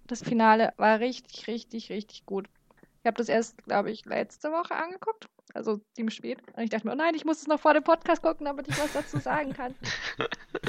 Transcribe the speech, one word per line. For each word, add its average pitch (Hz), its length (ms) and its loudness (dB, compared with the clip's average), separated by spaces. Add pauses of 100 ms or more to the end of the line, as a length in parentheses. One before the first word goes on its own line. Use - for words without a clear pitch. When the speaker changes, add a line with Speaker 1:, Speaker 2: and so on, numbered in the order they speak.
Speaker 1:
Das 240 140 -8
Finale 226 560 6
war 214 220 6
richtig, - 480 -6
richtig, 226 420 -8
richtig - 360 -10
gut. 196 240 -8 (520)
Ich - 60 -2
hab 220 80 2
das 226 140 -2
erst, - 360 0
glaub 208 200 2
ich, 220 200 -6
letzte - 460 -4
Woche 339 240 -4
angeguckt, 370 520 -6 (260)
also 220 260 -4 (140)
ziemlich 220 220 -4
spät. 240 240 -8 (160)
Und 226 80 -6
ich 226 60 -4
dachte 220 180 -4
mir, 240 60 -2
„Oh 262 40 -4
nein, 320 180 0
ich 302 80 -6
muss 302 180 -2
es 285 60 -10
noch 302 120 2
vor 302 140 8
dem 294 100 6
Podcast 330 380 4
gucken, 320 240 -2
damit 285 220 -6
ich 139 100 -2
was 294 160 0
dazu - 260 -2
sagen 285 340 -2
kann.“ 254 220 -8 (420)
Speaker 2:
<laughs> - 100 4 (420)